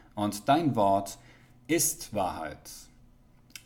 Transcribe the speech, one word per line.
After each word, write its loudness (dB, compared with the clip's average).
und -4
dein 4
Wort 2
ist -2
Wahrheit." -4